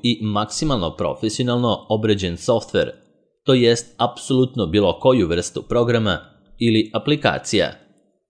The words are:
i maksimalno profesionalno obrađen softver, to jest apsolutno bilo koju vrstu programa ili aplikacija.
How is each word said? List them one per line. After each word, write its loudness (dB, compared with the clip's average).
i 0
maksimalno -2
profesionalno -2
obrađen 0
softver, -2
to 2
jest 2
apsolutno 0
bilo 2
koju 4
vrstu -4
programa 0
ili 2
aplikacija. -2